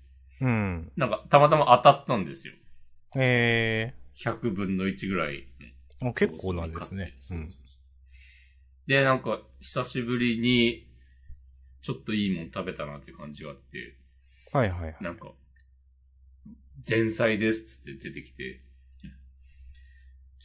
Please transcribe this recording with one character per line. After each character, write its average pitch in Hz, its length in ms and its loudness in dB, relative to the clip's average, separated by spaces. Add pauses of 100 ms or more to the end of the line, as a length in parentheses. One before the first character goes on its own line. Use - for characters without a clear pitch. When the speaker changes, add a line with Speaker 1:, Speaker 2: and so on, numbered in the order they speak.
(400)
Speaker 1:
う 131 80 0
ん。 98 480 0
Speaker 2:
な 135 120 -2
ん - 20 -6
か 104 220 -4
た 147 80 8
ま 147 100 8
た 156 60 6
ま 127 280 8
当 143 100 12
た 143 60 -8
っ - 60 -20
た 139 120 0
ん 90 80 -2
で 69 100 -10
す - 120 -18
よ。 - 60 -18 (600)
Speaker 1:
へ 117 800 2 (200)
ー。 - 80 -16
Speaker 2:
百 117 280 -2
分 95 260 -2
の 95 100 0
一 95 200 -4
ぐ 95 80 -2
ら 78 160 0
い 71 160 -12 (520)
の。 123 120 -4
Speaker 1:
あ、 - 20 -8
結 - 240 0
構 95 160 -4
な 85 120 -6
ん 82 60 -8
で 82 100 -10
す 87 120 -10
ね。 98 280 -10
Speaker 2:
そ - 120 -14
う 85 40 -6
そ - 0 -
う - 0 -
そ - 0 -
う。 - 20 -
Speaker 1:
う - 20 -8
ん。 76 120 -12 (1300)
Speaker 2:
で、 139 180 4
な 135 100 6
ん 127 100 0
か 107 180 -2 (200)
久 - 240 -6
し 127 180 -6
ぶ 120 160 -2
り 120 200 2
に 120 480 2 (960)
ち - 100 -10
ょ 120 40 -8
っ - 80 -16
と 110 100 -4
い 104 140 0
い 95 80 0
も 82 80 -6
ん 78 80 -14
食 90 160 -8
べ 87 60 -6
た 78 120 -8
な 73 120 -10
っ 71 40 -18
て 76 80 -20
い 82 60 -20
う - 20 -20
感 73 160 -14
じ 73 100 -16
が 76 60 -12
あ 69 40 -12
っ 65 40 -20
て。 - 400 -16 (540)
Speaker 1:
は 139 120 2
い 101 60 2
は 87 120 -6
い - 0 -
は 80 80 -8
い。 78 120 -14
Speaker 2:
な 87 100 -6
ん 85 60 -12
か、 - 160 -20 (1500)
前 113 220 2
菜 110 300 0
で 110 140 2
す - 100 -6
っ - 20 -20
つ - 140 -20
っ - 40 -20
て 69 120 -16
出 76 160 -14
て 69 100 -14
き - 120 -20
て。 64 280 -14 (1800)